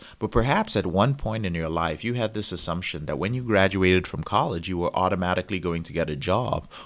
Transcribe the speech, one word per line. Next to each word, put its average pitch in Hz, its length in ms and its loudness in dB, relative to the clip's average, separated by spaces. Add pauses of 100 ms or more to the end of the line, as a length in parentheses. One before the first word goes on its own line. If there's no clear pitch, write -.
(180)
but 110 120 -4
perhaps 139 440 2
at 98 120 2
one 98 280 4
point 110 300 -4
in 87 100 -2
your 82 140 -2
life, 80 340 -2
you 120 120 -2
had 110 180 -2
this 107 200 -4
assumption 85 520 -4
that 73 140 -4
when 95 160 -2
you 127 80 -4
graduated 95 640 4
from 80 160 -6
college, 101 440 0
you 92 120 -4
were 87 180 -2
automatically 92 640 0
going 85 240 -2
to 76 100 -10
get 80 160 0
a 76 80 -4
job, 92 500 -2 (200)